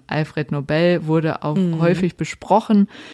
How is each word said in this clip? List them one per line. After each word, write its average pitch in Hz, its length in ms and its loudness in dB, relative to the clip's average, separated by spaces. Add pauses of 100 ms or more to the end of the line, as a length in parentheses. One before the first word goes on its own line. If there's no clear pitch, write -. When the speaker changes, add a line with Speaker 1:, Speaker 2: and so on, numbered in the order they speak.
Speaker 1:
Alfred 151 440 -4
Nobel, 160 540 0
wurde 160 380 0
auch 151 120 -2
Speaker 2:
Mhm. 175 240 0
Speaker 1:
häufig 170 380 0
besprochen. 202 720 2 (260)